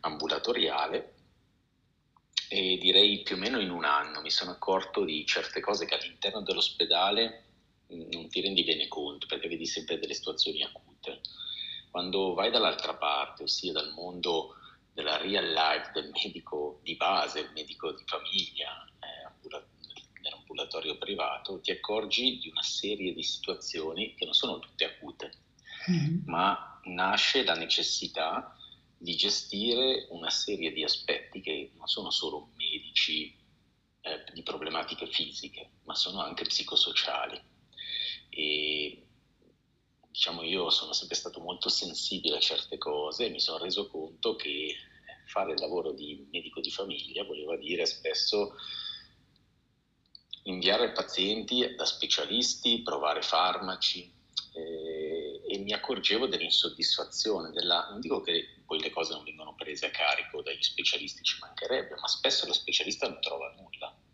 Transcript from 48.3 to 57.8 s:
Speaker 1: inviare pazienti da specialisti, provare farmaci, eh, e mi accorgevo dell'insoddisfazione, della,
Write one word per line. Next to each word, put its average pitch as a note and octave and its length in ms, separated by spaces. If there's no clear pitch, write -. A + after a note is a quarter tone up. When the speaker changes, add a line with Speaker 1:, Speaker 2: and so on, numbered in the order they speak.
Speaker 1:
inviare F#2+ 480
pazienti G#2+ 840
da - 100
specialisti, - 960
provare D2 400
farmaci, F2+ 880
eh, D#2+ 960
e G2 100
mi G2+ 120
accorgevo G#2+ 540
dell'insoddisfazione, - 1300
della, - 400